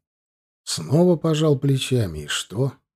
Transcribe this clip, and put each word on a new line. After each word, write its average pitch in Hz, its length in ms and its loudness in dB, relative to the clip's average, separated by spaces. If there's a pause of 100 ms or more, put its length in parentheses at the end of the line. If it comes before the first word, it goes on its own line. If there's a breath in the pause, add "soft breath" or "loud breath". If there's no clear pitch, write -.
(640)
Снова 165 500 2
пожал 156 420 2
плечами. 120 680 -2
«И - 20 -12
что?» 123 460 -4 (220)